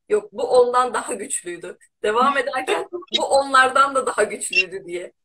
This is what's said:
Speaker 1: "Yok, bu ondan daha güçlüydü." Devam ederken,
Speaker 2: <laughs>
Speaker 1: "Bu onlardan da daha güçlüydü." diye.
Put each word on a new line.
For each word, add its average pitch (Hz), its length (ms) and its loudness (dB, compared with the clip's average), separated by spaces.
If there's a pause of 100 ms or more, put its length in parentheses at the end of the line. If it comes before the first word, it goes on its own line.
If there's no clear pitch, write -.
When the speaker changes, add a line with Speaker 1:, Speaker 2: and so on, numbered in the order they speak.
Speaker 1:
"Yok, 208 240 -2
bu 247 100 -6
ondan 247 500 4
daha - 200 -6
güçlüydü." 180 640 -10 (260)
Devam 254 340 2
ederken, 269 520 -2
Speaker 2:
<laughs> - 300 -6
Speaker 1:
"Bu 302 60 -2
onlardan 269 680 4
da 254 100 -2
daha 233 180 0
güçlüydü." 190 640 -4
diye. 175 280 -10 (120)